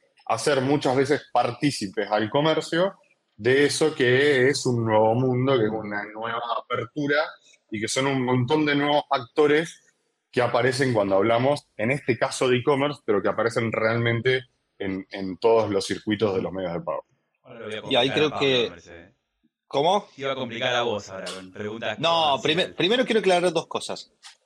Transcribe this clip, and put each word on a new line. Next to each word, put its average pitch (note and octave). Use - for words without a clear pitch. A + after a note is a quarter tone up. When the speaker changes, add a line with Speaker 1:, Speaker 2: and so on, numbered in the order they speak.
Speaker 1:
hacer C3+
muchas C#3
veces C3+
partícipes A#2+
al G#2+
comercio D#3+
de B2+
eso D3
que C3
es C#3+
un A#2+
nuevo A2
mundo, B2+
que G#2+
es G#2+
una G#2
nueva A2+
apertura C#3
y G#2+
que A2
son C3+
un C3+
montón B2+
de D3
nuevos C#3+
actores D3+
que B2
aparecen B2+
cuando G2
hablamos, A#2
en A2+
este C3+
caso -
de B2+
e-commerce, C#3+
pero G2+
que G#2
aparecen A2
realmente A#2
en, F#2+
en F#2+
todos A2+
los G2
circuitos G#2
de F#2
los E2+
medios F2+
de F2
pago. D#2+
Speaker 2:
Ahora B2
lo A2
voy G#2+
a G#2+
Speaker 3:
Y C3
ahí C3+
Speaker 2:
complicar -
a A2+
Speaker 3:
creo C#3+
Speaker 2:
Pablo, A2+
Speaker 3:
que B2+
Speaker 2:
me G#2
parece, E2+
¿eh? F2+
Speaker 3:
¿Cómo? E3+
Speaker 2:
Te -
iba C3+
a C3+
complicar B2
a A#2+
vos G#2
ahora F#2+
con F#2
preguntas G#2+
Speaker 3:
No, D3+
Speaker 2:
comerciales. D3+
Speaker 3:
primer-, D#3
primero A3
quiero A3
aclarar F3+
dos D#3+
cosas. -